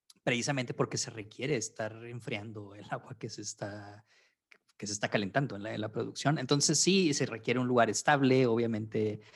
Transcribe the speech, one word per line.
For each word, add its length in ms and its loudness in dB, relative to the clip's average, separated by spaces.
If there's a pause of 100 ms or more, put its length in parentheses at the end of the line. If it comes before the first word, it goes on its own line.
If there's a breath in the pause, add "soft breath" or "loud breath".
(240)
precisamente 500 0
porque 240 -2
se 140 -4
requiere 440 -6
estar 380 -6 (120)
enfriando 680 -10
el 160 -18
agua 280 -10
que 120 -10
se 140 -12
está, 600 -12 (720 soft breath)
que 120 -10
se 60 -6
está 140 -4
calentando 480 -2
en 80 -10
la, 120 -8
en 60 -6
la 100 -6
producción. 480 -2
Entonces, 400 2
sí, 340 4
se 140 0
requiere 320 -2
un 80 0
lugar 240 6
estable, 560 6
obviamente, 720 0 (140 loud breath)